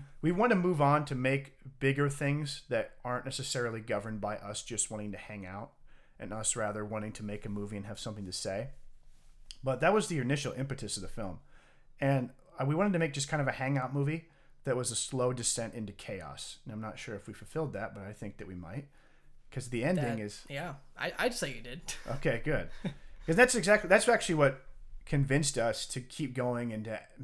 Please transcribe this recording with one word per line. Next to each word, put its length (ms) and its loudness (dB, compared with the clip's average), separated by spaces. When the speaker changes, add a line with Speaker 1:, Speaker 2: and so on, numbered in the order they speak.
Speaker 1:
We 100 6
want 180 6
to 60 8
move 260 4
on 240 8
to 80 -4
make 400 0
bigger 280 4
things 600 0
that 240 0
aren't 200 -2
necessarily 560 -2
governed 400 -2
by 160 -2
us 260 -8
just 280 -4
wanting 220 -6
to 60 -8
hang 280 -12
out 260 -10
and 140 -8
us 240 -2
rather 280 -2
wanting 280 -6
to 120 -12
make 220 -6
a 20 -6
movie 280 -6
and 100 -6
have 120 -10
something 280 -8
to 60 -8
say. 360 -4
But 160 0
that 140 6
was 140 4
the 100 0
initial 340 2
impetus 440 -4
of 60 -6
the 60 -6
film. 320 -6
And, 300 4
uh, 60 2
we 80 4
wanted 180 4
to 60 4
make 160 2
just 140 -2
kind 120 0
of 80 2
a 40 2
hangout 420 0
movie 340 0
that 120 2
was 140 0
a 60 -2
slow 360 0
descent 420 -2
into 180 -6
chaos. 720 -10
And 80 -10
I'm 80 -6
not 180 -8
sure 160 -8
if 120 -10
we 60 -10
fulfilled 400 -6
that, 220 -6
but 100 -10
I 80 -10
think 260 -10
that 80 -10
we 80 -10
might. 340 -10
'Cause 200 -8
the 140 0
ending 200 2
Speaker 2:
That, 20 -4
Speaker 1:
is 320 -8
Speaker 2:
yeah, 240 -6
I, 200 -2
I'd 160 2
say 200 -4
you 80 -10
did. 180 -10
<laughs> 160 -8
Speaker 1:
Okay, 280 2
good. 240 0
'Cause 100 4
that's 180 8
exactly, 340 4
that's 200 8
actually 260 4
what 280 6
convinced 500 4
us 300 2
to 140 -6
keep 340 -6
going 380 0
and 120 -4
to 160 -6